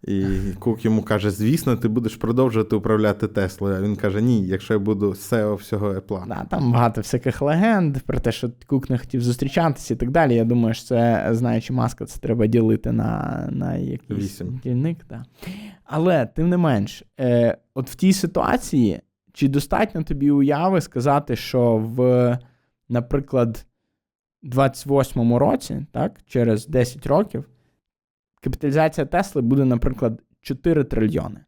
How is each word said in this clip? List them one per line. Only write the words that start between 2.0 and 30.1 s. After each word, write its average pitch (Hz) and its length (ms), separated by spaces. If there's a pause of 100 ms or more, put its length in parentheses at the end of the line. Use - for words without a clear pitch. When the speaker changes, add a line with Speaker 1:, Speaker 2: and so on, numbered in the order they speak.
Speaker 1:
продовжувати 113 600
управляти 107 520
Теслою". 98 480
А 92 40
він 101 160
каже: 101 260
"Ні, 117 240
якщо 95 280
я 107 40
буду 101 360
сео 107 400
всього 101 380
Apple". 95 360
Speaker 2:
Да, - 220
там 123 220
багато 120 280
всяких 123 420
легенд 165 560
про 123 220
те, 117 120
що 120 180 (160)
Кук 131 240
не 127 80
хотів 120 240
зустрічатися 131 720
і - 20
так 120 140
далі. 147 240
Я 117 100
думаю, 117 300
що - 120
це, 117 460
знаючи 117 400
Маска, 117 340
це - 140
треба 117 260
ділити 113 460
на, - 600
на 85 240
якийсь 101 480
Speaker 1:
Вісім. 110 400
Speaker 2:
дільник, 139 340 (120)
да. 123 140 (600)
Але, 156 420
тим 160 220
не 180 80
менш, 131 460 (180)
е, 120 360 (180)
от 127 160
в - 40
тій 190 180
ситуації, 160 880 (320)
чи - 160
достатньо 160 540
тобі 143 280
уяви 147 500
сказати, 139 560
що 120 400
в, 123 640 (500)
наприклад, 120 800 (760)
двадцять 131 440
восьмому 123 520
році, 143 540
так, - 200 (140)
через 113 400
десять 123 400
років, 151 380 (1000)
капіталізація 151 640
Тесли 175 360
буде, 135 220
наприклад, 123 580 (180)